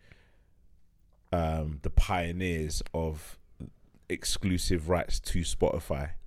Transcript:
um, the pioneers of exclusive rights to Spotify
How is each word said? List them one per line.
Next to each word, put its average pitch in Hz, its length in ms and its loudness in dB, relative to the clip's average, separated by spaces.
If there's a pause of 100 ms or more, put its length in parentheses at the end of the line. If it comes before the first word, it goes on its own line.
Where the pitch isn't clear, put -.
(1300)
um, 80 520 0
the - 80 -2
pioneers 85 920 2 (120)
of 80 440 -4 (680)
exclusive 90 800 0
rights - 320 2
to - 200 0
Spotify - 720 -2 (140)